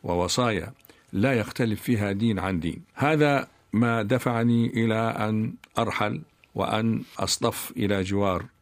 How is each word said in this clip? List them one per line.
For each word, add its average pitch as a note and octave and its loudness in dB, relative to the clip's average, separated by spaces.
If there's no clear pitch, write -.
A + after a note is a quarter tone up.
ووصايا، F2+ 0
لا A#2+ 2
يختلف A2 0
فيها G#2 0
دين G#2 0
عن F#2 -2
دين. E2 -4
هذا D3 2
ما A#2 2
دفعني A#2 2
إلى A2+ 0
أن A2 -2
أرحل A2 -2
وأن G#2+ 0
أصطف - -4
إلى G2 0
جوار G2 0